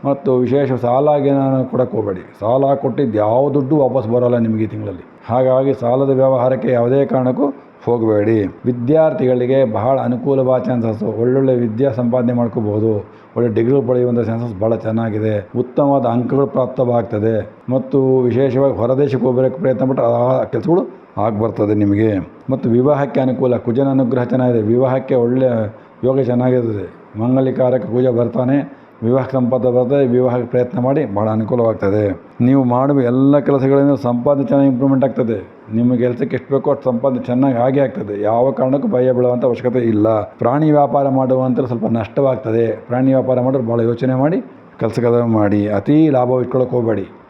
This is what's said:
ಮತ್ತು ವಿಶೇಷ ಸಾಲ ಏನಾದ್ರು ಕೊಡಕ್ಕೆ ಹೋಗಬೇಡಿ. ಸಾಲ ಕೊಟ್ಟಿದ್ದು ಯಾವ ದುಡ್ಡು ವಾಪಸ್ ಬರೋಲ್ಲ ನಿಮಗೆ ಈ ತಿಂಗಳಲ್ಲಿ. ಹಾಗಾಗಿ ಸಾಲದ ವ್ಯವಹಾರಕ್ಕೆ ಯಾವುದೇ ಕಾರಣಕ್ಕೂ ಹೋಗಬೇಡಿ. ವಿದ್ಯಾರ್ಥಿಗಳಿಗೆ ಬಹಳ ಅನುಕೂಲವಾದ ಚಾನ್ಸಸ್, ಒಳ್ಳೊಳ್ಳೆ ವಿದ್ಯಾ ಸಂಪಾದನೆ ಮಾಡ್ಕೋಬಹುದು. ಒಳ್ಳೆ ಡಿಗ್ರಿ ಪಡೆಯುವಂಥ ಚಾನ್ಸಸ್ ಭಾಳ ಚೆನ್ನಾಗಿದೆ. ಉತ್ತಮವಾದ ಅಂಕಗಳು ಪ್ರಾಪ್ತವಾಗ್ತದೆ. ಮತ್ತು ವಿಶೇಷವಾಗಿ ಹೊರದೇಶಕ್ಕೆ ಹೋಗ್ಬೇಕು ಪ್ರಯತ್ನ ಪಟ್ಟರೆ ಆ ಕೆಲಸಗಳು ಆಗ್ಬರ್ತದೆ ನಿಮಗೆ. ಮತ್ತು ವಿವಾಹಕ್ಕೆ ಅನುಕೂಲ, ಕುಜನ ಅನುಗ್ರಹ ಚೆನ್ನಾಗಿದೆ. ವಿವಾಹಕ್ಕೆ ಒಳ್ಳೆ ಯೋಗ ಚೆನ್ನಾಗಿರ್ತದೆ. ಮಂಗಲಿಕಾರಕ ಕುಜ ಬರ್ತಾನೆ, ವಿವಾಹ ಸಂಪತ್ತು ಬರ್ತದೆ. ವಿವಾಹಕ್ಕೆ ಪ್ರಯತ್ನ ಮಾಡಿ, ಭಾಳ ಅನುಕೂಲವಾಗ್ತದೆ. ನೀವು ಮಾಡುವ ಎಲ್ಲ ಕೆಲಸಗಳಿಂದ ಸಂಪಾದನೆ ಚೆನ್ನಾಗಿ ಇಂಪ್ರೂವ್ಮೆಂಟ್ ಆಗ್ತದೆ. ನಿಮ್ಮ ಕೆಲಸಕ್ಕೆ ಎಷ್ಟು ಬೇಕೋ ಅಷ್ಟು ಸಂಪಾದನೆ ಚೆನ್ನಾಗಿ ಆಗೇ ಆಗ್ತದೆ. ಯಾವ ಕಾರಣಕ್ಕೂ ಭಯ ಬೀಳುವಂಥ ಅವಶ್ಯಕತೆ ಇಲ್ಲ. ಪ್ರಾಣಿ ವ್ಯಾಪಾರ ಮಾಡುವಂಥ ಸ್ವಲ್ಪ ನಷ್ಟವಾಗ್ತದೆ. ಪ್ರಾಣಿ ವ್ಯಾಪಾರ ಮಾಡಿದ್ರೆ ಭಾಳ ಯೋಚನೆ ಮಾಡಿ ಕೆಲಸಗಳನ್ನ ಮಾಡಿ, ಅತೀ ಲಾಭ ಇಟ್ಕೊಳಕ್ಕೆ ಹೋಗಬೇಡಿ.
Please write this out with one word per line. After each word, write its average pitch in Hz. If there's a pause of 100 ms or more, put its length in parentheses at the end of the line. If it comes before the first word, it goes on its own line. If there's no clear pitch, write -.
ಮತ್ತು 139
ವಿಶೇಷ 127
ಸಾಲ 123 (160)
ಏನಾದ್ರು 135
ಕೊಡಕ್ಕೆ 127
ಹೋಗಬೇಡಿ. 101 (200)
ಸಾಲ 135
ಕೊಟ್ಟಿದ್ದು 123
ಯಾವ 117
ದುಡ್ಡು 143
ವಾಪಸ್ 123
ಬರೋಲ್ಲ 123
ನಿಮಗೆ 110
ಈ -
ತಿಂಗಳಲ್ಲಿ. 104 (220)
ಹಾಗಾಗಿ 131
ಸಾಲದ 131
ವ್ಯವಹಾರಕ್ಕೆ 131
ಯಾವುದೇ 127
ಕಾರಣಕ್ಕೂ 131 (340)
ಹೋಗಬೇಡಿ. 110 (180)
ವಿದ್ಯಾರ್ಥಿಗಳಿಗೆ 127
ಬಹಳ 120
ಅನುಕೂಲವಾದ 127
ಚಾನ್ಸಸ್, 113
ಒಳ್ಳೊಳ್ಳೆ 127
ವಿದ್ಯಾ 120
ಸಂಪಾದನೆ 123
ಮಾಡ್ಕೋಬಹುದು. 107 (160)
ಒಳ್ಳೆ 117
ಡಿಗ್ರಿ 117
ಪಡೆಯುವಂಥ 123
ಚಾನ್ಸಸ್ 113
ಭಾಳ 110
ಚೆನ್ನಾಗಿದೆ. 107
ಉತ್ತಮವಾದ 139
ಅಂಕಗಳು 123
ಪ್ರಾಪ್ತವಾಗ್ತದೆ. 117 (220)
ಮತ್ತು 131
ವಿಶೇಷವಾಗಿ 127
ಹೊರದೇಶಕ್ಕೆ 127
ಹೋಗ್ಬೇಕು 131
ಪ್ರಯತ್ನ 131
ಪಟ್ಟರೆ 131
ಆ 120
ಕೆಲಸಗಳು 147 (320)
ಆಗ್ಬರ್ತದೆ 107
ನಿಮಗೆ. 104 (320)
ಮತ್ತು 131
ವಿವಾಹಕ್ಕೆ 139
ಅನುಕೂಲ, 127
ಕುಜನ 120
ಅನುಗ್ರಹ 131
ಚೆನ್ನಾಗಿದೆ. 123
ವಿವಾಹಕ್ಕೆ 127
ಒಳ್ಳೆ 120 (300)
ಯೋಗ 131
ಚೆನ್ನಾಗಿರ್ತದೆ. 120
ಮಂಗಲಿಕಾರಕ 127
ಕುಜ 120
ಬರ್ತಾನೆ, 127 (220)
ವಿವಾಹ 123
ಸಂಪತ್ತು 123
ಬರ್ತದೆ. 127
ವಿವಾಹಕ್ಕೆ 123
ಪ್ರಯತ್ನ 123
ಮಾಡಿ, 131
ಭಾಳ 107
ಅನುಕೂಲವಾಗ್ತದೆ. 107 (200)
ನೀವು 131
ಮಾಡುವ 135
ಎಲ್ಲ 135
ಕೆಲಸಗಳಿಂದ 139
ಸಂಪಾದನೆ 127
ಚೆನ್ನಾಗಿ 139
ಇಂಪ್ರೂವ್ಮೆಂಟ್ 131
ಆಗ್ತದೆ. 113 (140)
ನಿಮ್ಮ 120
ಕೆಲಸಕ್ಕೆ 123
ಎಷ್ಟು 123
ಬೇಕೋ 135
ಅಷ್ಟು 135
ಸಂಪಾದನೆ 127
ಚೆನ್ನಾಗಿ 127
ಆಗೇ 131
ಆಗ್ತದೆ. 104
ಯಾವ 117
ಕಾರಣಕ್ಕೂ 131
ಭಯ 127
ಬೀಳುವಂಥ 123
ಅವಶ್ಯಕತೆ 123
ಇಲ್ಲ. 110 (120)
ಪ್ರಾಣಿ 131
ವ್ಯಾಪಾರ 143
ಮಾಡುವಂಥ 131
ಸ್ವಲ್ಪ 120
ನಷ್ಟವಾಗ್ತದೆ. 117
ಪ್ರಾಣಿ 123
ವ್ಯಾಪಾರ 127
ಮಾಡಿದ್ರೆ 127
ಭಾಳ 117
ಯೋಚನೆ 120
ಮಾಡಿ 151 (400)
ಕೆಲಸಗಳನ್ನ 117
ಮಾಡಿ, 104
ಅತೀ 147
ಲಾಭ 123
ಇಟ್ಕೊಳಕ್ಕೆ 127
ಹೋಗಬೇಡಿ. 110 (100)